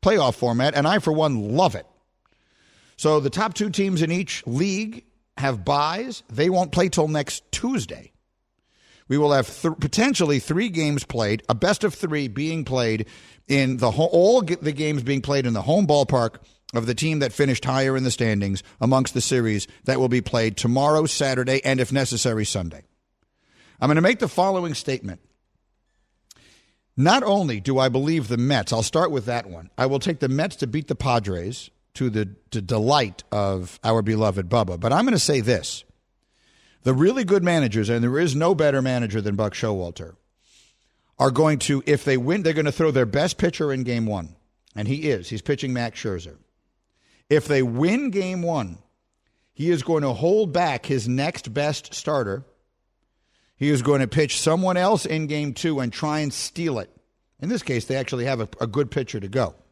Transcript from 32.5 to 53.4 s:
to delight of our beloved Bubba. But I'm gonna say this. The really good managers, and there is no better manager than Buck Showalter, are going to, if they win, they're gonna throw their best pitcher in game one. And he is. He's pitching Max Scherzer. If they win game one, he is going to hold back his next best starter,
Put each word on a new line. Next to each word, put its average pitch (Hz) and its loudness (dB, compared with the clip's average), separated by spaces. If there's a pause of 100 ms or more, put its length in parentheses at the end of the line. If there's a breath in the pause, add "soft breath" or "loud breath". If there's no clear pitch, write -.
to 113 -4
delight 110 0
of 98 -4
our 113 2
beloved 101 0
Bubba. 92 0
But 117 0
I'm 180 2
gonna 240 2
say 143 0
this. 107 -2 (960 soft breath)
The 131 2
really 214 4
good 190 2
managers, 127 2
and 117 2
there 123 0
is 160 2
no 170 4
better 143 2
manager 120 -2
than 101 -2
Buck 104 -2
Showalter, 90 -6 (1000 soft breath)
are 135 4
going 151 2
to, 139 -2
if 147 2
they 135 2
win, 151 0
they're 160 2
gonna 151 0
throw 160 2
their 127 2
best 143 -2
pitcher 147 0
in 131 -4
game 117 -2
one. 87 -6 (400)
And 107 -4
he 147 -2
is. 104 -2
He's 110 -8
pitching 139 -2
Max 120 -4
Scherzer. 87 -8 (960)
If 147 2
they 139 2
win 170 0
game 185 -2
one, 131 -4 (760)
he 160 -2
is 160 2
going 156 0
to 135 0
hold 170 2
back 160 -2
his 120 -2
next 127 -4
best 143 -4
starter, 131 -4 (1160)